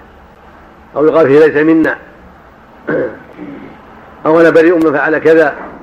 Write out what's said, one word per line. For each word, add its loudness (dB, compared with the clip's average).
أو -2
يقال 0
فيه: 4
"ليس 2
منا"، 0
<clears throat> -14
أو: 2
"أنا 4
بريء 2
من 0
فعل -4
كذا". 2